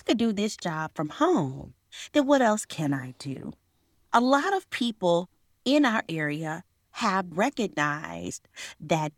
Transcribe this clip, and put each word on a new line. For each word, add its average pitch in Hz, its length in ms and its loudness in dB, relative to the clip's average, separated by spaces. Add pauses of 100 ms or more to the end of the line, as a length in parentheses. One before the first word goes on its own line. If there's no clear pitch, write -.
could 320 100 2
do 226 160 2
this 208 240 -2
job 156 380 -4
from - 160 -4
home, 170 640 0 (400)
then 294 120 4
what 277 140 6
else 214 240 4
can 143 300 -2
I 127 240 -8
do?" - 340 -10 (600)
A 233 80 6
lot 277 320 2
of 381 160 -4
people 180 580 0 (380)
in 294 180 4
our 220 240 2
area 156 560 -4 (280)
have 185 440 -2
recognized 170 1120 -2 (320)
that 156 380 -2